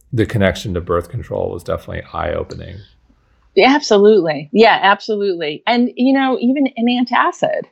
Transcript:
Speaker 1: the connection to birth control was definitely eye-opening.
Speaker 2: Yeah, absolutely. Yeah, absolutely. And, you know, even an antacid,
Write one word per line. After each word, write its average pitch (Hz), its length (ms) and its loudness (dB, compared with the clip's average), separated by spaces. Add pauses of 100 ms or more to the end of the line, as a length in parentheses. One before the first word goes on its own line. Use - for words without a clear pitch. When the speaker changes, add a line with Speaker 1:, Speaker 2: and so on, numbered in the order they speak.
(120)
Speaker 1:
the 110 140 0
connection 98 480 0
to 87 60 -4
birth 87 300 -4
control 95 420 -6
was 90 100 -12
definitely 87 400 -8 (100)
eye-opening. 82 640 -8 (800)
Speaker 2:
Yeah, 226 180 6
absolutely. 202 800 2
Yeah, 208 300 4
absolutely. 196 840 -2
And, 240 300 0
you 254 180 2
know, 269 280 0
even 269 260 0 (100)
an 233 100 -2
antacid, 247 840 -2